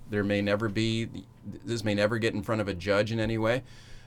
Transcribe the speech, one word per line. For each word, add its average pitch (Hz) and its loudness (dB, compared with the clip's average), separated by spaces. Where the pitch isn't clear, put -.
There 104 0
may 101 2
never 104 2
be, 113 0
this 113 -4
may 104 2
never 104 2
get 110 2
in 104 -2
front 110 0
of 101 0
a 98 -2
judge 101 2
in 113 0
any 110 0
way, 113 2